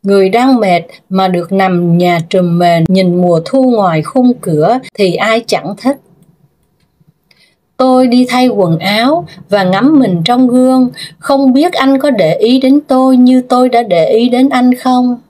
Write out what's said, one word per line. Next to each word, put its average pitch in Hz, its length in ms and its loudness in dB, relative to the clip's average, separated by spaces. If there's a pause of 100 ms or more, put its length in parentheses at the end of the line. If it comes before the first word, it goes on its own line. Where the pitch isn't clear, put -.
Người 196 260 0
đang 240 320 2
mệt 180 220 0 (260)
mà 190 200 -2
được 175 240 -4
nằm 175 460 0
nhà 175 220 0 (100)
trùm 180 280 0
mền 170 300 2
nhìn 180 340 0
mùa 170 220 0
thu 262 260 0
ngoài 180 320 0
khung 247 380 0
cửa 175 380 0 (160)
thì 185 200 -2
ai 220 320 -2
chẳng 202 360 -6
thích. 269 180 -4 (1800)
Tôi 254 300 2
đi 247 220 2
thay 254 200 0
quần 180 300 0
áo 226 480 -2 (220)
và 196 160 0
ngắm 233 340 2
mình 180 260 0
trong 247 240 0
gương, 254 420 2 (280)
không 277 340 0
biết 320 200 0
anh 269 260 0
có 294 120 0
để 175 240 0
ý 247 260 0
đến 269 200 2
tôi 262 360 0
như 254 320 4
tôi 254 200 2
đã 233 140 0
để 170 260 0
ý 233 200 0
đến 247 200 0
anh 247 260 0
không. 247 420 -2 (140)